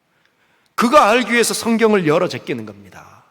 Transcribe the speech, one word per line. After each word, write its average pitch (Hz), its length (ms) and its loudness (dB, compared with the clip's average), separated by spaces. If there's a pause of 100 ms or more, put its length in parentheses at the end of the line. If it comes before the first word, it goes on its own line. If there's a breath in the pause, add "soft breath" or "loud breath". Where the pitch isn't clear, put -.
(760)
그거 240 240 2
알기 226 340 2
위해서 220 220 0
성경을 220 520 0
열어 165 220 0
제끼는 120 380 -10
겁니다. 98 640 -20